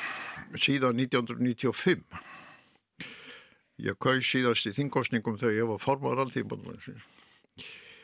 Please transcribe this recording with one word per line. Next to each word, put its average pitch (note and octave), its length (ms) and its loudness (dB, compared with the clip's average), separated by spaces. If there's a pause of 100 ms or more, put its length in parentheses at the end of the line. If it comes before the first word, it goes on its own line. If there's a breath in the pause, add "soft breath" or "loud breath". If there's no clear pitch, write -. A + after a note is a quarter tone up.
(640 loud breath)
síðan C3 340 4
nítján B2+ 280 4
hundruð A#2 200 -2
níutíu B2 280 2
og - 60 0
fimm. - 260 4 (1800 loud breath)
Ég G2 160 -4
kaus C3 320 2
síðast B2 400 4
í G2 60 -4
þingkosningum A#2+ 640 0
þegar A2 180 4
ég A#2 100 2
var G#2 140 -2
formaður C3+ 420 0
Alþýðubandalagsins. A2 800 -8 (1000 loud breath)